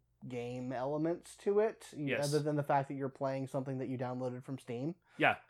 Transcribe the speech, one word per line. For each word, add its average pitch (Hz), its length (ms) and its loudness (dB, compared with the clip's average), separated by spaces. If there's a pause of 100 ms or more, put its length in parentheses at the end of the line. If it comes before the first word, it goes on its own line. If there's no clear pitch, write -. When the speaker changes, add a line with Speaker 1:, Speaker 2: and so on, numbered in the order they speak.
(280)
Speaker 1:
game 123 440 -6
elements 151 720 -2
to 202 160 6
it, 214 260 0 (100)
y-, 147 120 -2
Speaker 2:
Yes. 131 200 2
Speaker 1:
other 147 140 2
than 151 140 0
the 143 80 2
fact 139 240 2
that 151 60 -6
you're 135 140 -2
playing 135 380 -2
something 131 320 -4
that 127 100 -2
you 131 80 -2
downloaded 127 460 -4
from 135 160 -8
Steam. 131 380 -6 (200)
Speaker 2:
Yeah, 135 200 6 (140)